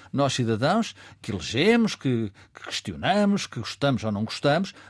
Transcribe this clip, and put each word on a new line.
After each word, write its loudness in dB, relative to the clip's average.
nós 2
cidadãos 0
que -8
elegemos, 2
que, -2
que -20
questionamos, 0
que -10
gostamos -2
ou -2
não -2
gostamos, 0